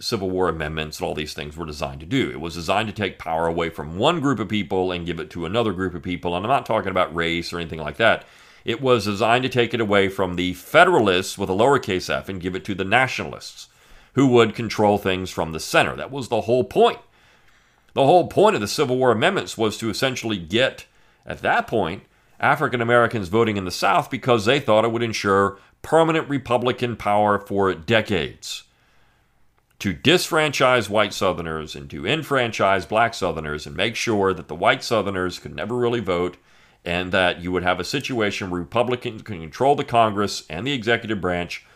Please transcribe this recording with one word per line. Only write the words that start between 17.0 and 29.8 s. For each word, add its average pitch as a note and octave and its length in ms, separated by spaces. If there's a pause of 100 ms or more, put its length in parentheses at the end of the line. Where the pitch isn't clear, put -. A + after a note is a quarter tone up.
The C3+ 140
whole E3 200
point G3 280
of A#2 80
the G2+ 60
Civil B2+ 280
War B2+ 160
amendments B2+ 460
was A2 200
to A2+ 120
essentially A#2 480
get, G2+ 480 (400)
at - 160
that G#3 240
point, G2 380 (360)
African C3 400
Americans A#2 480
voting G#2+ 300
in F#2 80
the F2+ 40
South F3 400
because A#2 360
they D3 140
thought A2 260
it A2+ 60
would A2+ 100
ensure G2 560 (240)
permanent D#3+ 480
Republican A#2+ 640
power G#2 420
for G2 360
decades, E2 880 (1200)